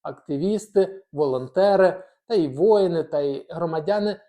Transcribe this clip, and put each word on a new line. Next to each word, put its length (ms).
активісти, 1080
волонтери, 920
та 80
й 120
воїни, 560
та 160
й 300
громадяни 800